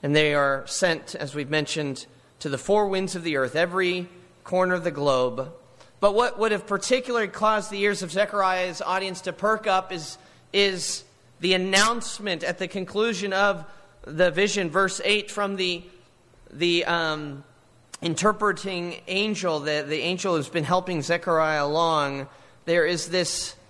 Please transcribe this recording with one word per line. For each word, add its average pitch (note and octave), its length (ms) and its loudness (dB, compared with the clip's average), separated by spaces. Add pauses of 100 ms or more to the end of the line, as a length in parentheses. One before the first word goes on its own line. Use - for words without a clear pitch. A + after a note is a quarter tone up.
And D3 140 2
they D3+ 180 4
are C#3 320 2
sent, - 480 0
as C#3 200 -8
we've C#3+ 160 -4
mentioned, D3 560 -2 (340)
to - 80 -6
the C#3 100 -2
four G#3 300 2
winds F#3+ 260 -2
of F3 80 -6
the E3 140 0
earth, B2+ 180 0
every F3+ 540 0 (360)
corner F#3 300 2
of E3+ 100 -2
the E3+ 60 2
globe. C3 640 0 (480)
But G3+ 160 4
what A#3+ 200 2
would A3 140 2
have G3+ 160 -2
particularly A#3+ 640 0
caused G#3+ 420 2
the G3+ 100 -4
ears G3+ 220 0
of F3+ 80 -8
Zechariah's F#3 720 0
audience F#3 380 -2
to F3+ 120 -6
perk G#3+ 360 0
up F#3+ 240 2
is, D#3+ 260 -8 (340)
is F#3+ 520 0 (340)
the F#3 160 2
announcement G3 880 0
at F3 160 -4
the F#3 80 -4
conclusion G3+ 680 -4
of F#3+ 320 2 (400)
the E3 280 2
vision, G3 360 0
verse F#3 360 0
eight, G#3 260 0
from G3 240 -2
the, F3+ 300 -2 (680)
the, E3+ 360 2
um, D3+ 580 -2 (560)
interpreting F#3 1040 0
angel, F#3 540 -2
the, D3 260 -2
the D3 140 -2
angel F3+ 340 0
who's D3+ 140 0
been E3 160 -2
helping F3+ 380 0
Zechariah D#3+ 640 2
along. D3 600 0 (380)
There E3 200 4
is E3 260 -2
this F3 440 -2 (160)